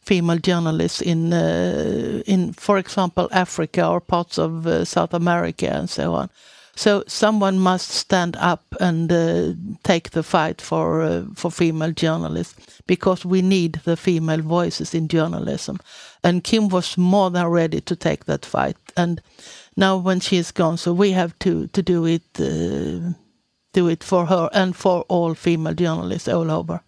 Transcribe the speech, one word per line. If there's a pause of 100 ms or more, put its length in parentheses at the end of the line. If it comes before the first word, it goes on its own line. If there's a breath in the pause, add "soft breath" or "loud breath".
female
journalists
in,
uh,
in,
for
example,
Africa
or
parts
of,
uh,
South
America
and
so
on. (460 loud breath)
So
someone
must
stand
up (180)
and,
uh, (300)
take
the
fight
for,
uh, (120)
for
female
journalists,
because
we
need
the
female
voices
in
journalism. (440 loud breath)
And
Kim
was
more
than
ready
to
take
that
fight. (220)
And (560 loud breath)
now
when
she
is
gone,
so
we
have
to,
to
do
it, (160)
uh, (580)
do
it
for
her
and
for
all
female
journalists
all
over.